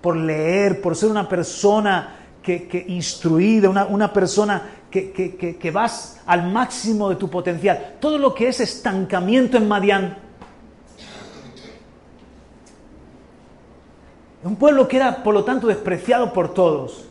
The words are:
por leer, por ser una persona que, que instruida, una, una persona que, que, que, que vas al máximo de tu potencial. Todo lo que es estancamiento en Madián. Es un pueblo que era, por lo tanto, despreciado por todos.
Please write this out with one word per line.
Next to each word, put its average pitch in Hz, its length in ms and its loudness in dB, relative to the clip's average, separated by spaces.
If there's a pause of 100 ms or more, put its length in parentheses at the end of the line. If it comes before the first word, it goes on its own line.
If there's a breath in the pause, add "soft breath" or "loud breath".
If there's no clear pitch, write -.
por 170 160 0
leer, 165 640 0
por 165 160 -2
ser 220 140 2
una 208 180 -2
persona 196 880 0 (260 loud breath)
que, 175 240 -4
que 180 220 -6
instruida, 180 800 2
una, 196 160 2
una 202 280 0
persona 202 500 0 (280 loud breath)
que, 190 220 -4
que, 185 240 -6
que, 170 200 -8
que 165 140 -6
vas 220 560 -4
al 175 240 2
máximo 214 600 -2
de 180 60 0
tu 185 140 -6
potencial. 180 720 -2
Todo 302 180 0
lo 269 160 2
que 233 140 0
es 247 100 -2
estancamiento 202 1000 0
en 214 120 4
Madián. 196 500 0 (4000)
Es - 60 -10
un 196 100 -4
pueblo 269 320 6
que 262 80 0
era, 269 260 0
por 214 100 2
lo 202 120 2
tanto, 240 240 0
despreciado 208 640 0
por 170 200 -2
todos. 151 580 0